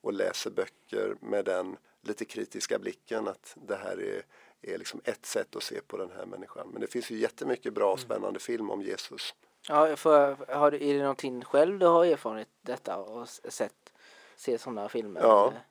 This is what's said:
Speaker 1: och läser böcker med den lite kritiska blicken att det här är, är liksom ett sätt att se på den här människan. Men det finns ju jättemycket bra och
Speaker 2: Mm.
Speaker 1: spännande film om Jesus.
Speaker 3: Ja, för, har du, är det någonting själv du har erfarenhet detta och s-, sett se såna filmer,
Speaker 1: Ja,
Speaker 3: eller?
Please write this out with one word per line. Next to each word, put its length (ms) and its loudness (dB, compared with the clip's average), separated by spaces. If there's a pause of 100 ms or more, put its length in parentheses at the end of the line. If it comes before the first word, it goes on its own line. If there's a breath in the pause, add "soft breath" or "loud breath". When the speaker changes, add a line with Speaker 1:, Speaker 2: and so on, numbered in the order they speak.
Speaker 1:
och 120 -4
läser 380 -4
böcker 680 -4
med 240 -2
den 320 -2 (260)
lite 220 -8
kritiska 540 -6
blicken 500 -6
att 280 -12 (100)
det 100 -4
här 260 -8
är, 200 -6 (500 soft breath)
är 60 -8
liksom 260 -12
ett 220 -8
sätt 300 -6
att 60 -8
se 180 -10
på 160 -14
den 140 -8
här 160 -14
människan. 460 -14
Men 80 -10
det 60 -6
finns 240 -6
ju 80 -8
jättemycket 560 -4
bra 180 4
och 60 0
Speaker 2:
Mm. 120 -10
Speaker 1:
spännande 300 -4
film 300 -6
om 120 -4
Jesus. 520 -10 (340)
Speaker 3:
Ja, 280 4
för, 400 6 (120)
har 220 4
du, 60 -4 (120)
är 60 4
det 60 2
någonting 440 -2
själv 340 4
du 80 6
har 180 8
erfarenhet 440 0 (140)
detta 340 -6
och 260 -10
s-, 180 -18 (140)
sett 340 -8 (500 soft breath)
se 180 -2
såna 300 -8
filmer, 320 -6
Speaker 1:
Ja, 280 8
Speaker 3:
eller? 120 -4 (100)